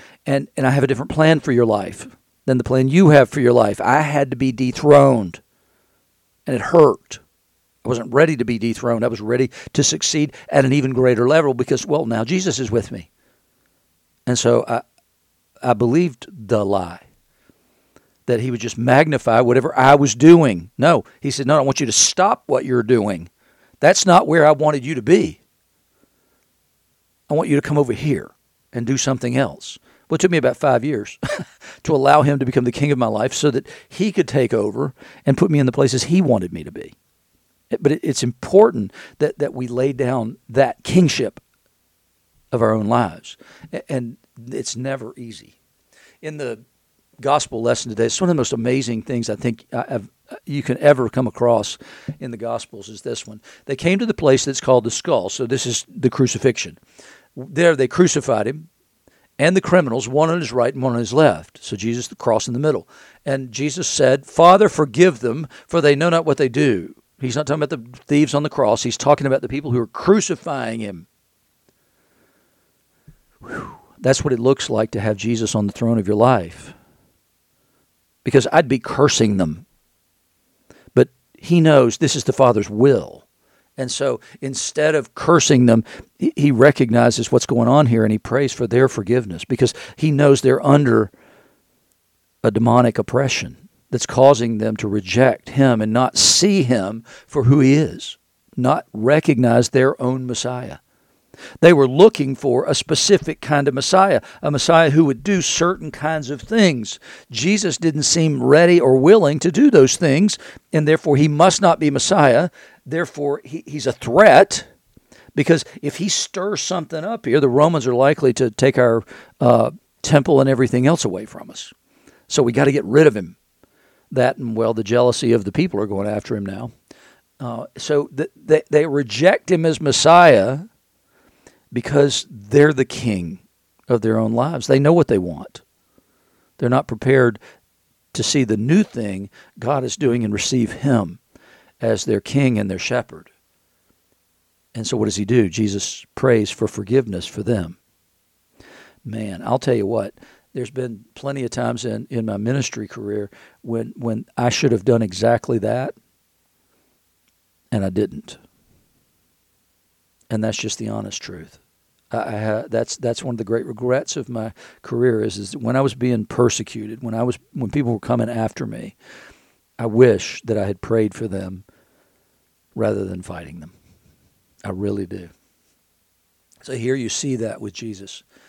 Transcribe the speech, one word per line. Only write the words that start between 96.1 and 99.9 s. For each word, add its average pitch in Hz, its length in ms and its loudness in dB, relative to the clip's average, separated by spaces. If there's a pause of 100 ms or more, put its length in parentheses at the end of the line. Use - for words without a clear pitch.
see 196 460 2
him 113 420 -4 (220)
for 139 180 -4
who 139 160 4
he 135 140 4
is, - 440 -4 (380)
not 131 360 -2
recognize 120 760 2
their 131 320 0